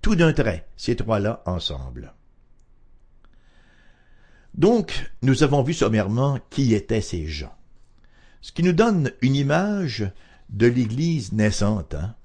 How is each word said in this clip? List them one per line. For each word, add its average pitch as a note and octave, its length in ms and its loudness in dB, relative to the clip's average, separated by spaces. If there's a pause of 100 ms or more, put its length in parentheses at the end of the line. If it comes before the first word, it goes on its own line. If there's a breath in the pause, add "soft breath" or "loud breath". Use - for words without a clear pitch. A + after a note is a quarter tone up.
Tout G#3 120 4
d'un E3 180 6
trait, A2 440 -2
ces - 180 -2
trois-là G#2+ 520 -2
ensemble. C2 680 -8 (2500 soft breath)
Donc, G3+ 560 2 (120)
nous C3 200 4
avons C#3 220 4
vu - 100 -2
sommairement A2 640 0 (100)
qui C3 240 0
étaient G#2+ 280 0
ces E2+ 260 -8
gens. D2+ 300 -10 (840 soft breath)
Ce - 120 -20
qui - 100 -4
nous F3+ 100 4
donne E3+ 380 2 (100)
une C3+ 140 2
image D3 760 -2 (420 soft breath)
de A2 180 4
l'Église B2 640 0
naissante, G#2 600 0
hein. F2 200 -8 (100)